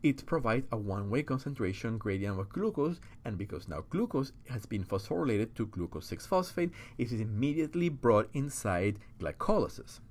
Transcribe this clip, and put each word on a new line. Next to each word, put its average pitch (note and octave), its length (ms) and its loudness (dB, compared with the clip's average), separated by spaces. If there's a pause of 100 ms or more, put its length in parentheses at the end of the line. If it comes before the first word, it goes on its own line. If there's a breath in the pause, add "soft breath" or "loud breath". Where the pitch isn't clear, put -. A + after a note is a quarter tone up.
it C#3 240 4
provides C3 460 2
a A2+ 40 0
one-way G2+ 460 0
concentration A#2+ 720 -2
gradient G2 440 0
of G2 80 -4
glucose, F3 500 0 (260 loud breath)
and G#2 140 -4
because F#2 300 -6
now D#2 200 -6
glucose D#3+ 440 0 (180)
has A#2 160 -6
been G#2 160 -2
phosphorylated A2 720 0
to A2 120 -2
glucose F2 400 -6
six - 200 -6
phosphate, F3+ 460 2 (260 loud breath)
it A#2+ 140 0
is A2 80 0
immediately D3 680 2
brought A#2 440 6
inside G#2 680 0 (220 loud breath)
glycolysis. - 800 0 (100)